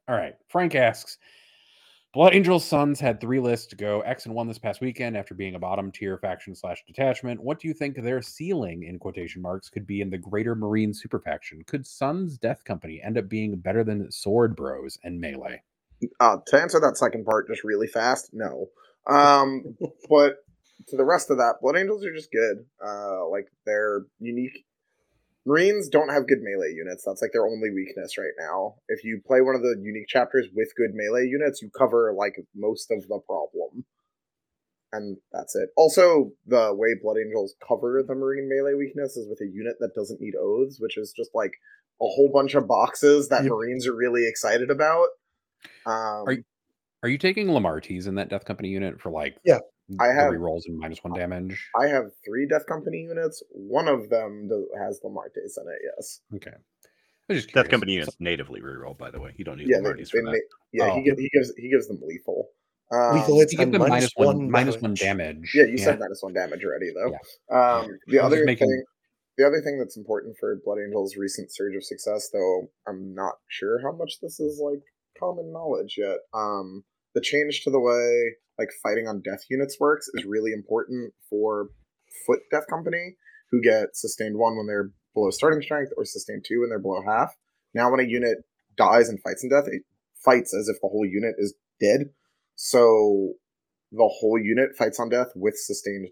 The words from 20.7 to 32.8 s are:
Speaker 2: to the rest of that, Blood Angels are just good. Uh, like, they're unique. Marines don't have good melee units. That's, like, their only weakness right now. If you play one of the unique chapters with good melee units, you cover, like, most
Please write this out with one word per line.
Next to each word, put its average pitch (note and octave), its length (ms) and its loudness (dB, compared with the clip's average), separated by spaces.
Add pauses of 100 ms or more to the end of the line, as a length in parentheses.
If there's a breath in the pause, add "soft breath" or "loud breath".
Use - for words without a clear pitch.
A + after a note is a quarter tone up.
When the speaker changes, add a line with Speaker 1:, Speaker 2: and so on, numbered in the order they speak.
Speaker 2:
to C#3 80 -10
the C3 80 4
rest D#3+ 260 2
of C3+ 60 2
that, A#2+ 240 2
Blood C#3+ 160 2
Angels G3 260 -2
are E3+ 100 -8
just D#3 180 -14
good. G#2+ 340 0 (200)
Uh, G2+ 440 -6
like, G2+ 180 -6 (180)
they're G#2 360 0 (180)
unique. A#2+ 460 -8 (800)
Marines F3+ 440 2
don't D3+ 200 4
have C#3 180 2
good C3 140 4
melee F#2+ 320 -4
units. E2+ 320 -10
That's, G2 160 -6
like, A2+ 120 -2
their A2+ 120 2
only A2 240 -2
weakness F#2+ 480 -8
right F#2 220 -6
now. F2+ 360 -6 (140)
If A2 140 -6
you A2 220 -8
play C3 160 6
one C3 140 4
of B2 60 -2
the A#2+ 200 0
unique G#2+ 260 -10
chapters B2+ 460 2
with A2 220 -2
good A2+ 180 0
melee A2 340 0
units, C#3+ 340 -2
you G#2+ 160 -14
cover, A#2 400 4
like, G2+ 180 -2 (200)
most G#2+ 360 -4